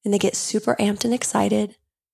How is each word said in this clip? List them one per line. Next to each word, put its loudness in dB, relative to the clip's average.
and 2
they 4
get 0
super -2
amped 0
and 0
excited. 0